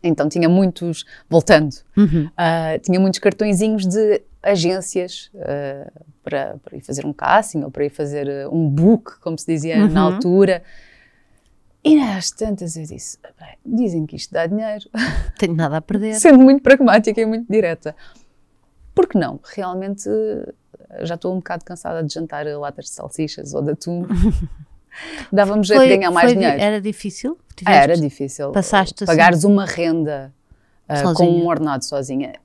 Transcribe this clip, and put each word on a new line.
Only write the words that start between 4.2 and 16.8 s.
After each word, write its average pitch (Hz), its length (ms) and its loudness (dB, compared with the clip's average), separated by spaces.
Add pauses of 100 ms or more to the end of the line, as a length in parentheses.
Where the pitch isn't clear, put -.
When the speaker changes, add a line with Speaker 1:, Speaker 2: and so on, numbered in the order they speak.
Speaker 1:
agências, 180 960 -4
ah, 143 520 -10 (320)
para, - 400 -8
para - 160 -20
ir - 40 -16
fazer 139 240 -10
um 143 80 -6
casting 160 500 -2
ou 139 80 -10
para 147 140 -6
ir 143 40 -4
fazer, 143 400 -8
ah, 139 200 -10
um 160 200 0
book, 180 520 2
como 165 180 -8
se - 80 -16
dizia 165 400 0
na 160 220 2
Speaker 2:
Uhum. 185 60 -2
Speaker 1:
altura. 185 460 2 (1200)
E 302 160 6
às 196 300 -4
tantas 196 440 -6
eu 160 100 -12
disse, - 320 -16 (220)
"Bem, - 180 -20 (200)
dizem 175 280 -2
que - 120 -14
isto - 160 -16
dá 165 120 -2
dinheiro." 214 480 -6
<laughs> - 460 -4
Speaker 2:
Tenho 170 160 0
nada 156 220 -2
a 160 40 -4
perder. 214 340 -4
Speaker 1:
Sendo 269 240 8
muito 269 220 8
pragmática 233 600 4